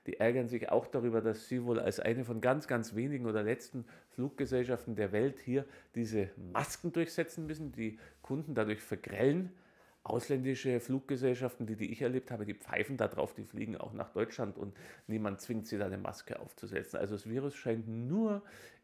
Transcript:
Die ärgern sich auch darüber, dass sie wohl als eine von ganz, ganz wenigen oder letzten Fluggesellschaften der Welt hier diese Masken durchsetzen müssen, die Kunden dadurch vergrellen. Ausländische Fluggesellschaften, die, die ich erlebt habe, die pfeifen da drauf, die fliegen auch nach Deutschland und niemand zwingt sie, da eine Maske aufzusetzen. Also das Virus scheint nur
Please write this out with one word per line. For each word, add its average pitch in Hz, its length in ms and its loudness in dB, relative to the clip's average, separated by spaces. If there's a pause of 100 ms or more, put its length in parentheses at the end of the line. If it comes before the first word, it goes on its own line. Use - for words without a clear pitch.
Die - 120 -4
ärgern 120 280 6
sich 117 220 -2
auch 120 180 6
darüber, 117 340 2
dass 110 260 0
sie 123 180 0
wohl 117 140 4
als - 200 2
eine 120 260 2
von 113 160 -2
ganz, 135 260 4
ganz 117 280 0
wenigen 123 320 0
oder 107 160 2
letzten 117 420 -2 (240)
Fluggesellschaften 127 880 0
der 98 160 2
Welt 127 280 2
hier 135 260 0 (280)
diese 107 380 0 (200)
Masken 143 420 0
durchsetzen 165 520 -2
müssen, 151 260 -6
die 110 280 -4 (240)
Kunden 147 320 -4
dadurch 107 260 2
vergrellen. 139 720 2 (500)
Ausländische 131 800 0
Fluggesellschaften, 127 880 0
die, 110 80 -2
die 107 160 -2
ich 113 100 -4
erlebt 127 300 0
habe, 107 160 -4
die 107 80 -6
pfeifen - 420 0
da 104 100 4
drauf, - 280 0
die 104 80 -8
fliegen 107 340 -6
auch - 160 -6
nach - 160 -6
Deutschland 104 480 -2
und 101 180 -6 (300)
niemand 107 360 -2
zwingt 113 260 -4
sie, 110 100 -4
da 101 80 0
eine 95 140 -4
Maske - 400 -6
aufzusetzen. - 580 -6
Also 104 160 0
das 104 160 -6
Virus 135 260 -2
scheint 113 320 -2
nur 190 540 0 (420)